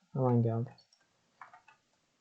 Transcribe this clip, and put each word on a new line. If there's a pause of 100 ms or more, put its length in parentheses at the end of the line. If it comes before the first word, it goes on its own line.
(120)
Hemen
geldi. (1500)